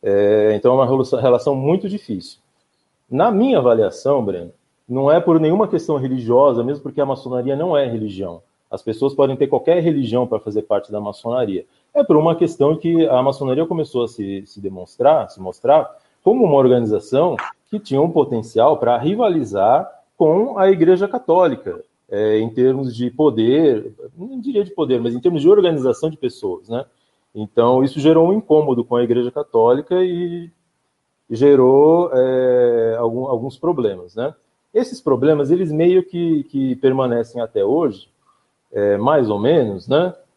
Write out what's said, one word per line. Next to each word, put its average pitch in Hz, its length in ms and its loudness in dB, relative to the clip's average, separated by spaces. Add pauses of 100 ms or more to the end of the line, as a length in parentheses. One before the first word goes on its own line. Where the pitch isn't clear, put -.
É, 104 540 2
então, 117 160 2
é - 20 2
uma 135 100 4
rela-, 127 360 0
relação 127 340 2
muito 170 340 -2
difícil. 123 520 -12 (680)
Na 165 220 0
minha 226 280 2
avaliação, 120 680 0
Breno, 87 260 -8 (380)
não 135 240 0
é 170 80 4
por 170 180 2
nenhuma 170 300 0
questão 160 280 -4
religiosa, 127 680 2
mesmo 143 180 -6
porque 143 180 -8
a 139 60 0
maçonaria 127 480 -6
não 160 220 -2
é 139 100 0
religião. 98 560 -8 (260)
As - 140 -12
pessoas 139 320 -4
podem 135 220 0
ter 135 100 0
qualquer 160 340 0
religião 127 460 -2
para 113 140 -6
fazer 104 220 -6
parte 101 280 -4
da 104 100 -8
maçonaria. 104 640 -6 (300)
É 285 80 0
por 156 140 2
uma 160 180 2
questão 165 420 0
que 165 300 0
a 127 160 2
maçonaria 135 420 -2
começou 160 380 -6
a 113 60 -4
se, 98 360 -10
se - 160 -20
demonstrar, 98 680 0
se 95 100 -20
mostrar 123 480 0 (360)
como 233 200 2
uma 151 120 4
organização 127 800 2 (320)
que 208 120 -8
tinha 139 200 -4
um 165 100 2
potencial 123 680 0
para 120 180 0
rivalizar 139 920 0 (280)
com 202 400 0
a 190 140 2
Igreja 185 380 2
Católica, 165 720 -2 (260)
é, 107 300 0
em 113 100 -2
termos 127 460 -2
de 123 160 -6
poder, 135 840 0 (240)
não 247 240 -14
diria 220 220 -4
de 185 80 -6
poder, 127 300 -2
mas 117 140 -4
em 123 60 -8
termos 170 220 -2
de 156 60 4
organização 160 600 2
de 151 80 -10
pessoas, 98 520 -8
né? 120 160 -8 (500)
Então, 117 480 2
isso 139 160 -2
gerou 160 300 4
um 190 60 2
incômodo 151 500 0
com 123 100 -6
a 120 80 0
Igreja 120 300 0
Católica 135 720 0
e 175 440 -8 (800)
gerou, 139 840 4
é, 123 840 0
algum, 120 280 -4
alguns 127 320 -6
problemas, 107 560 -4
né? 123 180 -6 (400)
Esses 247 280 -4
problemas, 143 500 2
eles 175 220 0
meio 175 320 2
que, 165 400 -2
que 135 320 -4
permanecem 123 640 -2
até 107 240 -4
hoje, 127 440 -2 (640)
é, 101 240 0
mais 127 320 0
ou 104 120 -4
menos, 117 480 -2
né? 170 260 -2 (220)